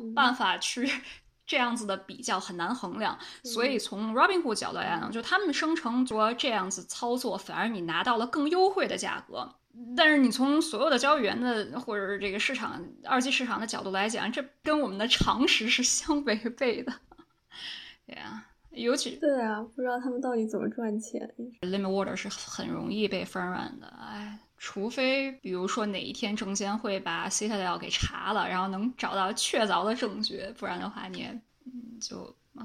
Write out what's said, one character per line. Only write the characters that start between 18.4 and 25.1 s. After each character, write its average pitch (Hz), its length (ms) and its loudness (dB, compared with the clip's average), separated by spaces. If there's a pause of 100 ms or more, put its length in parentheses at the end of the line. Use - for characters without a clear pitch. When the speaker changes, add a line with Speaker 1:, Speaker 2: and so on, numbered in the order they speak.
Speaker 1:
尤 247 240 2
其 262 220 -2
Speaker 2:
对 277 240 4
啊， 214 200 -2 (140)
不 277 60 -6
知 254 60 2
道 247 120 0
他 254 100 -2
们 247 120 -2
到 254 140 0
底 226 100 2
怎 220 140 -2
么 - 100 0
赚 220 300 -2
钱。 - 340 -8 (280)
Speaker 1:
limit 190 280 -2
order 190 260 0
是 190 140 -6
很 - 380 -8
容 170 240 -4
易 202 160 2
被 190 160 -4
front 180 260 -4
run - 300 -6
的， - 80 -18 (100)
哎， 208 400 -12 (200)
除 202 320 -6
非 269 420 0 (100)